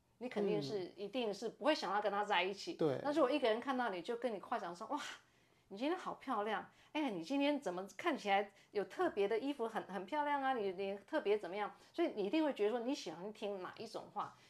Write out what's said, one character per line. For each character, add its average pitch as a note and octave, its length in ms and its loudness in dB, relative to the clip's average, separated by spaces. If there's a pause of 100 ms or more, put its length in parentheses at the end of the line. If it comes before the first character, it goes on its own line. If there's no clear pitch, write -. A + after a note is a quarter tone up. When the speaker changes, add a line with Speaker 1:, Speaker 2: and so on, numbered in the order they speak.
(200)
Speaker 1:
你 A#3 100 -8
肯 G#3 180 0
定 E3+ 140 2
是， F3 240 -2
Speaker 2:
嗯。 - 100 -10
Speaker 1:
一 G3+ 120 -8
定 A3 260 0
是 G#3+ 160 -4
不 - 160 -6
会 D4+ 100 6
想 G3 180 -2
要 G#3 80 2
跟 G#3 100 2
他 G3+ 120 0
在 F3+ 180 4
一 F#3+ 120 2
起。 - 220 -6
Speaker 2:
对。 C#3+ 280 4
Speaker 1:
那 D4 80 0
如 D4+ 100 4
果 B3+ 80 6
一 D4 80 4
个 B3 120 4
人 A3 100 4
看 B3+ 180 -2
到 A#3+ 120 0
你 F#3 120 -4
就 A#3 140 -4
跟 A#3 180 -2
你 F#3+ 60 -4
夸 A3+ 180 -4
奖 F3+ 160 -4
说 G#3 160 -10
：“哇， C#4+ 100 -2 (680)
你 F#3+ 100 -12
今 B3 100 0
天 E4+ 80 2
好 F#3 200 -6
漂 A#3 260 -2
亮！ G3+ 240 0 (280)
哎， D4 180 0
你 E3+ 120 -4
今 C#4 160 0
天 C#4+ 200 4
怎 F3+ 120 -2
么 F#3 240 -4
看 D#4+ 220 0
起 G3 120 -4
来 G3+ 220 4 (200)
有 G3+ 120 0
特 E4+ 280 0
别 G3+ 160 2
的 A3 100 2
衣 C4+ 160 0
服 A#3 140 -2
很， A3 160 -2
很 F#3 240 -6
漂 D4 160 0
亮 C#4+ 180 2
啊， C4 120 2
你， G3+ 180 0
你 G3 340 -4
特 D#4 160 0
别 G#3 160 4
怎 G#3 100 -4
么 E3+ 80 -6
样？” G4+ 160 -4 (220)
所 E4+ 100 2
以 E4 120 4
你 G#3 80 0
一 G3+ 80 0
定 D#4+ 120 4
会 D4 80 4
觉 G#3+ 140 2
得 G#3+ 60 4
说 A#3+ 80 0
你 B3 160 0
喜 G3 160 -10
欢 F3 200 -8
听 G3+ 300 -6
哪 E3 160 -8
一 A3 100 -10
种 F3 240 -8
话。 D#3 240 -6 (140)